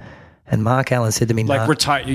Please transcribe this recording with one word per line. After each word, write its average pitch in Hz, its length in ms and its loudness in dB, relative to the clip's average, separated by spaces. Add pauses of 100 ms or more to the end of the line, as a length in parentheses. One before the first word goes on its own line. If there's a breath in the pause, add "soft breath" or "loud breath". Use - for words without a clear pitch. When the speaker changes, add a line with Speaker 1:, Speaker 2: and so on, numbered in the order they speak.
(540 loud breath)
Speaker 1:
And 107 100 2
Mark 127 280 0
Allen 120 200 0
said 113 180 0
to 113 40 2
me, 113 100 0
Speaker 2:
Like, 135 240 0
Speaker 1:
"No." 151 60 4
Speaker 2:
reti-, 143 300 0 (120)